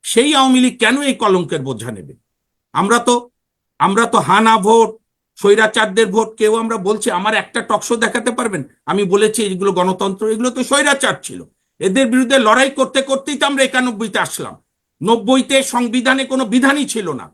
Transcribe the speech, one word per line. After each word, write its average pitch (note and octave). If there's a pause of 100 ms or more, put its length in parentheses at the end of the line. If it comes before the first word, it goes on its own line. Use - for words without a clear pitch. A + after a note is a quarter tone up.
সেই C#4+
আওয়ামী C4
লীগ B3
কেন B3
এই C#4
কলঙ্কের F3+
বোঝা B2
নেবে? F2+ (580)
আমরা G3+
তো, A#3+ (480)
আমরা G3
তো A#3
হানা A3
ভোট, A3 (380)
স্বৈরাচারদের G#3+
ভোট, G#3+ (100)
কেউ G#3+
আমরা A3+
বলছি, G#3+
আমার G3
একটা G#3
টকশো A3
দেখাতে A3+
পারবেন? G3 (220)
আমি G3
বলেছি G#3+
এগুলো F#3+
গণতন্ত্র, F#3
এগুলো A3+
তো B3
স্বৈরাচার C#4
ছিল। F2+ (340)
এদের A3+
বিরুদ্ধে B3+
লড়াই B3
করতে C4+
করতেই C4+
তো D4
আমরা C4+
একানব্বইতে A3+
আসলাম। C#3+ (460)
নব্বইতে B3+
সংবিধানে B3
কোনো C4
বিধানই C4
ছিল F#3
না। G2